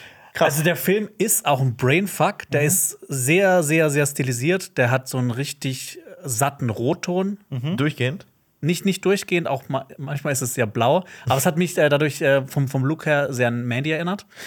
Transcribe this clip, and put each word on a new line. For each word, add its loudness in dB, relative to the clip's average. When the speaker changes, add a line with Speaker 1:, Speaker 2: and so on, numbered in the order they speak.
Speaker 1:
Krass. 2
Speaker 2:
Also 0
der 2
Film 0
ist 0
auch 2
ein 0
Brainfuck. 0
Der 0
Speaker 1:
Mhm. 2
Speaker 2:
ist 0
sehr, 4
sehr, 2
sehr 2
stilisiert. -2
Der 4
hat 0
so -4
einen 0
richtig -8
satten -2
Rotton. -2
Speaker 1:
Mhm. -4
Speaker 3:
Durchgehend? -2
Speaker 2:
Nicht, -2
nicht -2
durchgehend, 0
auch -6
ma-, -4
manchmal -4
ist -4
es -4
sehr 0
blau. 2
Aber 2
es 0
hat 2
mich, 0
äh, 6
dadurch, 2
äh, 2
vom, 0
vom -2
Look -4
her 2
sehr 2
an -2
Mandy -2
erinnert. -4